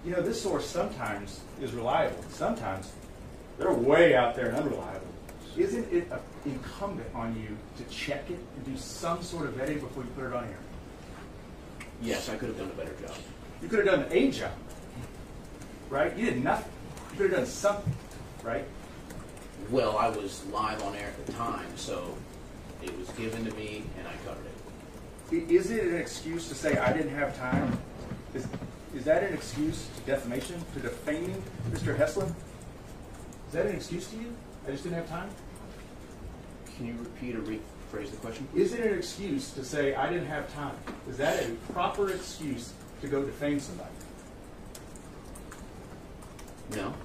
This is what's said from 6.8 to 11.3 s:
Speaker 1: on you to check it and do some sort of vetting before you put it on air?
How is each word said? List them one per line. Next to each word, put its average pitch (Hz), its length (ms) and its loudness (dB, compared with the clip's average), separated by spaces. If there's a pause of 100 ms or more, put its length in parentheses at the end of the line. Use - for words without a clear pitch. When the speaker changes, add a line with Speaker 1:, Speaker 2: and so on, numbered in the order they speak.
Speaker 1:
on 113 200 -2
you 107 220 -4 (220)
to 123 120 -6
check - 380 -2
it - 100 -2 (180)
and - 100 -8
do 135 100 -2
some 165 460 0
sort 165 240 -2
of 113 80 -2
vetting 139 260 0
before 127 220 -4
you 117 80 -6
put 131 160 -4
it 123 80 -2
on 120 100 0
air? - 140 -8 (1400)